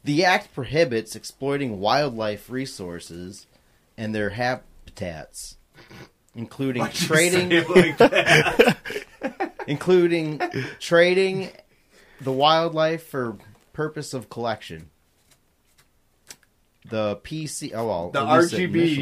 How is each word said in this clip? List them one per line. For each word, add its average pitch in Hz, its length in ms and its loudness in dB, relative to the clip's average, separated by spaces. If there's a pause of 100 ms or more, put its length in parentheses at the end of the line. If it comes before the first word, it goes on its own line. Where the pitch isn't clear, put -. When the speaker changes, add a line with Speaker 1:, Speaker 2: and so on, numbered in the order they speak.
Speaker 1:
The 147 200 0
act 185 300 0
prohibits 120 600 -2
exploiting 131 640 -6
wildlife 110 720 -2
resources 90 960 -12 (500)
and 110 180 -6
their 104 160 -2
habitats, - 1300 -8 (800)
including 123 480 -4
Speaker 2:
Why'd - 180 -4
you 175 60 -2
Speaker 1:
trading, 175 440 2
Speaker 2:
say 170 80 4
it 165 120 0
like 170 280 6
that? 175 760 4 (840)
<laughs> - 100 -12
Speaker 1:
including 170 720 2 (400)
trading 180 680 2 (720)
the 131 120 -4
wildlife 160 760 2
for 117 300 -6 (360)
purpose 151 400 -8
of 123 160 -10
collection. 98 600 -8 (2000)
The 107 340 -2
P 156 240 -8
C, - 280 -10
oh, 113 120 -4
well, 87 240 -4
Speaker 2:
The 143 160 -2
Speaker 1:
at 156 140 4
least 170 140 2
it - 20 -2
Speaker 2:
R - 40 0
G 180 60 0
B. 165 340 2